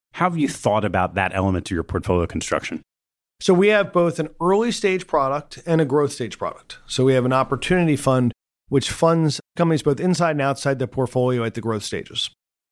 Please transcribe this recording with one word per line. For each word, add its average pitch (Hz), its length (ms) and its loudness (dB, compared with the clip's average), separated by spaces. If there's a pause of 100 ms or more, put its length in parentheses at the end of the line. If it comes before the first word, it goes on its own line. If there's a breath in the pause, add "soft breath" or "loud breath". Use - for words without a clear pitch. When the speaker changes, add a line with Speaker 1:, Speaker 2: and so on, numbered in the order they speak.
(140)
Speaker 1:
How 165 100 -2
have 175 140 -2
you 147 100 0
thought 107 380 0
about 90 280 -2
that 92 200 -2
element 95 340 0
of 95 60 -4
your 82 100 -2
portfolio 87 420 0
construction? - 560 -4 (580)
Speaker 2:
So 190 140 4
we 190 140 4
have 208 240 2
both 175 260 2
an 156 120 -4 (100)
early 202 320 2
stage 185 340 -2
product 143 600 -2
and 165 160 2
a - 20 4
growth 143 280 0
stage 107 260 -10
product. - 480 -10
So - 180 0
we 135 80 6
have 127 140 4
an 123 60 2
opportunity 147 600 2
fund, 127 380 2 (380)
which 139 200 0
funds 165 500 2 (140)
companies 165 280 2
both 143 180 0
inside 175 320 0
and 147 100 -2
outside 139 360 -2
the 123 100 -4
portfolio 127 560 -2
at 113 100 -4
the 117 60 -6
growth 107 240 -4
stages. - 460 -8 (420)